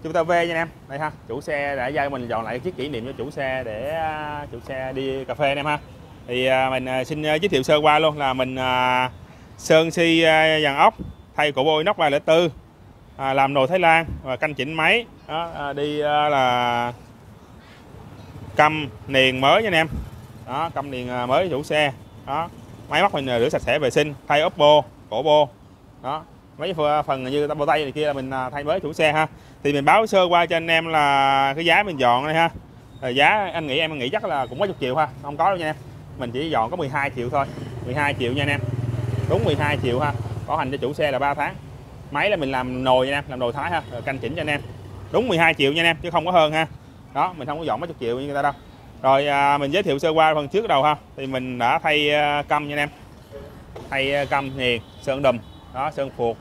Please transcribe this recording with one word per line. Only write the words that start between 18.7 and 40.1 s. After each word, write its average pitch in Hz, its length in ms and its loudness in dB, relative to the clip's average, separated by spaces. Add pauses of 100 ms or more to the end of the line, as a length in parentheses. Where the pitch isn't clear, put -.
niền 131 340 2
mới 165 220 4
nha 220 40 -2
anh 185 60 -2
em. 160 140 2 (600)
Đó, 151 280 -4
căm 143 160 -8
niền, 123 160 -8
à, 123 180 -4
mới 165 240 0
chủ 143 140 -4
xe. 151 280 0 (360)
Đó, 156 220 -6 (400)
máy 151 120 2
móc 196 120 2
mình, 139 160 -4
à, 120 100 2
rửa 120 100 2
sạch 147 120 -2
sẽ 135 180 0
vệ 135 100 0
sinh, 151 240 0 (140)
thay 147 140 2
ốp 180 160 -2
bô, 147 260 8 (260)
cổ 120 140 -4
bô. 151 260 4 (540)
Đó, 151 200 -6 (340)
mấy 175 160 -6
ph-, 151 300 2
phần 135 200 -2
như 143 240 0
tabo 147 180 -2
tay 151 180 2
này 135 80 -6
kia 151 160 -2
là 147 60 -2
mình, 131 160 -6
à, 131 200 -4
thay 143 140 -8
mới 160 160 0
chủ 147 140 -6
xe 156 200 2
ha. 156 140 2 (360)
Thì 143 100 0
mình 139 120 0
báo 202 200 6
sơ 196 180 4
qua 175 220 4
cho 165 120 0
anh 165 100 -2
em 165 200 2
là 139 680 4
cái 170 100 -4
giá 170 180 6
mình 175 140 -4
dọn 123 280 4
đây 156 100 -2
ha. 165 140 4 (520)
Rồi 127 140 -4
giá 180 380 4
anh 160 140 -4
nghĩ, 139 120 -2
em 156 180 -2
nghĩ 131 120 -4
chắc 208 160 -4
là 143 200 -2
cũng 123 140 -12
có 202 80 0
chục 185 120 -6
triệu 127 160 -2
ha, 151 120 2 (140)
không 143 160 -10
có 170 120 2
đâu 190 80 0
nha 165 80 -6
em. 156 100 -4 (420)
Mình 123 140 -6
chỉ 151 180 -4
dọn 120 220 0
có 175 60 -6
mười 143 120 -4
hai 139 260 -2
triệu 120 140 -4
thôi, 139 160 0 (400)
mười 127 100 -6
hai 143 240 0
triệu 123 140 -2
nha 143 100 -2
anh 143 60 0
em. 143 100 0 (720)
Đúng 180 160 0
mười 156 100 0
hai 147 280 -2
triệu 123 160 0
ha. 143 140 -2 (340)